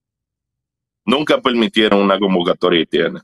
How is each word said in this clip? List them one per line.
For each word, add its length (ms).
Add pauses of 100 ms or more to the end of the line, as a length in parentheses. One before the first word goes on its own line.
(1040)
nunca 340
permitieron 600
una 180
convocatoria 600
haitiana. 440